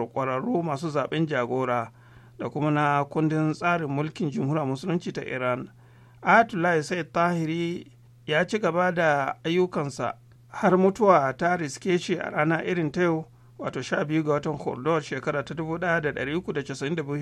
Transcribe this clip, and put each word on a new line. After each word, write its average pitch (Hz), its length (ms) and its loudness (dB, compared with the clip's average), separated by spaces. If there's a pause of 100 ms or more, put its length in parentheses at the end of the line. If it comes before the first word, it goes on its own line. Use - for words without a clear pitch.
(120)
ƙwararru 135 500 -2
masu 156 280 -4
zaɓen 147 360 0
jagora 123 640 -2 (480)
da 123 100 -6
kuma 147 220 -2
na 147 340 2
kundin 156 480 0
tsarin 170 380 -2
mulkin 147 400 -2
Jamhuriyar 147 360 0
Musulunci 165 460 -2
ta 143 100 -6
Iran. 127 480 -2 (520)
Ayatollah 180 600 4
Said 170 280 -6
Tahiri 170 800 -2 (360)
ya 151 200 2
ci 214 120 -2
gaba 180 340 2
da 147 420 2 (100)
ayyukansa 165 720 0 (340)
har 185 300 4
mutuwa 185 580 4
ta 175 200 2
riske 170 420 -2
shi 170 200 -2
a - 120 -4
rana 156 340 2
irin 170 280 0
ta 180 100 -2
yau, 165 240 2 (320)
wato 139 240 -6
sha 160 220 -2
biyu 156 200 0
ga 147 80 0
watan 147 260 -2
Hordor, 147 440 0
shekara 143 420 -4
ta 156 100 -10
dubu 160 240 -6
ɗaya 170 220 0
da 147 120 -2
ɗari 139 240 -4
uku - 160 -4
da 147 100 -2
casa'in 139 320 -4
da 165 80 -4
biyu 143 200 -4